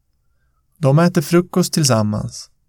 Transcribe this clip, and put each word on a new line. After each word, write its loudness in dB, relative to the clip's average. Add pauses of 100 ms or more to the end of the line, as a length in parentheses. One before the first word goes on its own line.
(760)
De 2
äter 2
frukost 0
tillsammans -2 (200)